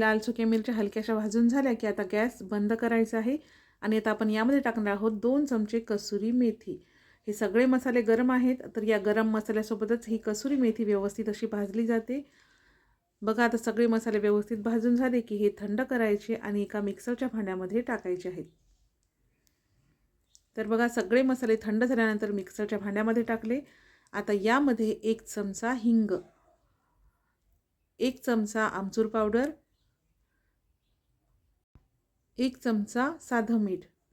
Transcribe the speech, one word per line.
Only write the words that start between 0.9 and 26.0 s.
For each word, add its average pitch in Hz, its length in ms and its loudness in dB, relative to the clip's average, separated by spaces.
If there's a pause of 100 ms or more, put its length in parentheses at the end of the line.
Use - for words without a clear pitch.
भाजून 220 340 2
झाल्या 262 260 2
की 220 120 -2
आता 208 160 -2 (100)
गॅस 220 300 0
बंद 208 300 -2
करायचा 226 460 2
आहे 240 180 0 (460)
आणि 214 140 0
आता 214 140 0
आपण 214 200 0
यामध्ये 233 300 2
टाकणार 220 340 0
आहोत 208 280 -2
दोन 277 240 2
चमचे 226 340 0
कसुरी 208 520 -4
मेथी. 226 500 -2 (440)
हे 214 60 -2
सगळे 214 340 2
मसाले 254 360 2
गरम 233 300 2
आहेत, 254 340 2 (100)
तर 220 60 -2
या 214 180 2
गरम 214 300 2
मसाल्यासोबतच 214 760 -2
ही 226 100 0
कसुरी 226 380 -2
मेथी 226 280 2
व्यवस्थित 202 440 -2
अशी 208 200 -4
भाजली 214 380 -2
जाते. 233 360 -2 (1000)
बघा, 220 220 2
आता 233 120 2
सगळे 226 300 0
मसाले 220 320 0
व्यवस्थित 208 400 0
भाजून 226 380 2
झाले 247 240 2
की 220 160 -4
हे 208 120 2 (100)
थंड 208 220 -2
करायचे 226 540 0
आणि 202 280 -4
एका 202 180 -6
मिक्सरच्या 240 480 -4
भांड्यामध्ये 190 520 -4
टाकायचे 185 480 -4
आहेत. 180 160 -10 (2000)
तर 220 100 -4
बघा, 226 220 2
सगळे 233 340 2
मसाले 247 400 4
थंड 214 220 0
झाल्यानंतर 220 460 2
मिक्सरच्या 208 480 -4
भांड्यामध्ये 214 440 0
टाकले. 226 380 -2 (520)
आता 208 220 -4
यामध्ये 226 540 2
एक 220 360 -2
चमचा 202 500 -4
हिंग, 226 420 2 (1800)